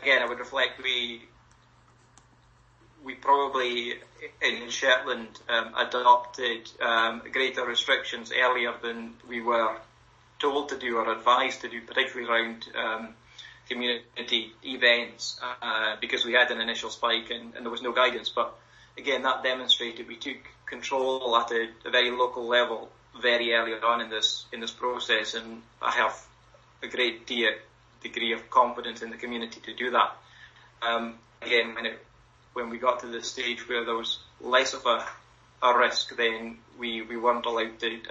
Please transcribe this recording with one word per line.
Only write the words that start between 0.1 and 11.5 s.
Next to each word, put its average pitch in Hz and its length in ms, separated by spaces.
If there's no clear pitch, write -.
I 120 60
would 123 120
reflect, 127 440
we, 120 380
we 131 120
probably 127 800
in 117 280
Shetland, 127 680
um, 113 260
adopted, 123 920
um, 117 400
greater 131 340
restrictions 120 680
earlier 123 500
than 117 340
we 117 140
were 113 340
told 143 300
to 135 80
do 120 200
or 113 140
advised 123 500